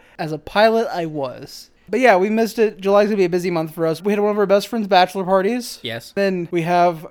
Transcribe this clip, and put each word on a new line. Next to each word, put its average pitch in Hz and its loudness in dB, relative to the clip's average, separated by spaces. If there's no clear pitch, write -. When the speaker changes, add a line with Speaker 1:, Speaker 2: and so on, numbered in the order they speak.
Speaker 1:
As 160 -6
a 156 -8
pilot, 220 2
I 170 -4
was. 135 -10
But 208 -2
yeah, 240 6
we 185 2
missed 220 -2
it. 214 0
July's 196 2
gonna 208 -2
be 190 2
a 175 0
busy 180 -2
month 160 -4
for 165 -2
us. 160 -4
We 202 -2
had 208 0
one 208 0
of 208 -2
our 208 2
best 196 2
friend's 226 -4
bachelor 185 4
parties. 190 -2
Speaker 2:
Yes. 113 -10
Speaker 1:
Then 190 -2
we 175 -2
have 175 2